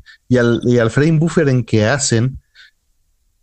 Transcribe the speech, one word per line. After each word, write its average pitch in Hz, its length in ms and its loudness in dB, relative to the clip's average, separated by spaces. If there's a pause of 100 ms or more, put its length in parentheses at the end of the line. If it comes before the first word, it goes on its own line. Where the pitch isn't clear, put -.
(280)
y 123 100 2
al, 120 260 0
y 120 140 2
al 113 120 0
frame 151 280 0
buffering 147 460 0
que 107 200 0
hacen, 127 540 -2 (1040)